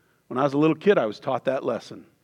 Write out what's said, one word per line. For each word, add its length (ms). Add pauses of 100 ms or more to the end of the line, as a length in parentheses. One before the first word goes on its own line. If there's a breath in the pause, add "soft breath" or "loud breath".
(280)
When 100
I 60
was 100
a 40
little 200
kid, 200
I 100
was 120
taught 240
that 220
lesson. 400 (180)